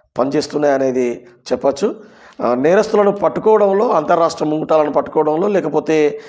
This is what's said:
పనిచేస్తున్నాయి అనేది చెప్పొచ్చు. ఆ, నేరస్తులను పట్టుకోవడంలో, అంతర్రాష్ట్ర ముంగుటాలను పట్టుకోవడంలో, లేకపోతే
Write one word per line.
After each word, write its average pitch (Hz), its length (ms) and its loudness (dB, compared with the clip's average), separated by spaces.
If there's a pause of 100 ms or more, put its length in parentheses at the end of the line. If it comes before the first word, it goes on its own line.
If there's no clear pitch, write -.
(180)
పనిచేస్తున్నాయి 143 560 0
అనేది 127 520 -2 (260)
చెప్పొచ్చు. - 680 -4 (240)
ఆ, 123 120 0
నేరస్తులను 202 580 2
పట్టుకోవడంలో, 202 760 2
అంతర్రాష్ట్ర 165 560 0
ముంగుటాలను 151 480 0
పట్టుకోవడంలో, 151 560 0
లేకపోతే 151 800 0